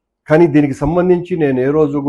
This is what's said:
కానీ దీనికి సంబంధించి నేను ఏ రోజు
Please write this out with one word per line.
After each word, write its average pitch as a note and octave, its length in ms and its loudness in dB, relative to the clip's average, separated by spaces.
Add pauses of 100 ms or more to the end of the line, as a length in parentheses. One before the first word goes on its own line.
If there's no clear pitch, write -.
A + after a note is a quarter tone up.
(300)
కానీ E3 180 4
దీనికి C#3+ 360 0
సంబంధించి F3 600 0
నేను C3+ 240 0
ఏ - 100 0
రోజు D3 320 0